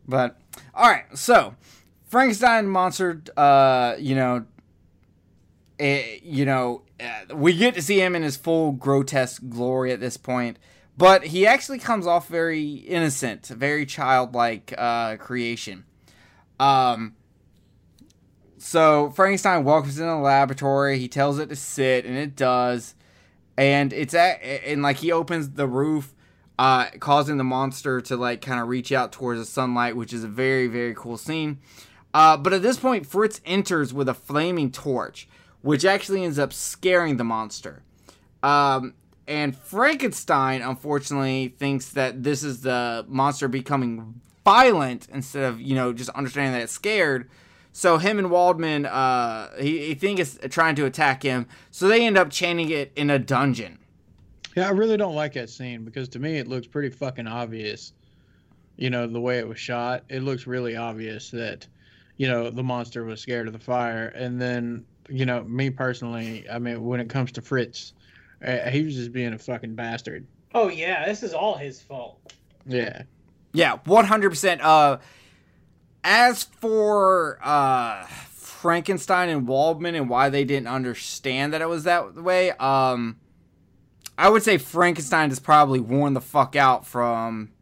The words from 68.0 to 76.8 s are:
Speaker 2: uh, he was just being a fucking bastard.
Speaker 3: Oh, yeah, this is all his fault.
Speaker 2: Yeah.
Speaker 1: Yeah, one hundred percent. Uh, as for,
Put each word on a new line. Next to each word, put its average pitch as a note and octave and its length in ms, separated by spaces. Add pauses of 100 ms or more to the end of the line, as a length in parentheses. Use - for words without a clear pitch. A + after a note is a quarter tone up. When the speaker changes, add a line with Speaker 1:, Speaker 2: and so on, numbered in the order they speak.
Speaker 2:
uh, B2 220
he C#3+ 140
was D3+ 120
just A#2+ 160
being B2 220
a A2 40
fucking A#2 380
bastard. A#2 500 (280)
Speaker 3:
Oh, A3+ 160
yeah, E3 360
this G#3 180
is F3+ 100
all F3 240
his C#3 240
fault. - 520 (320)
Speaker 2:
Yeah. B2 360 (500)
Speaker 1:
Yeah, D3+ 340
one G#3 200
hundred G3+ 240
percent. E3+ 320
Uh, D3 380 (1040)
as A#3 400
for, G#3 1000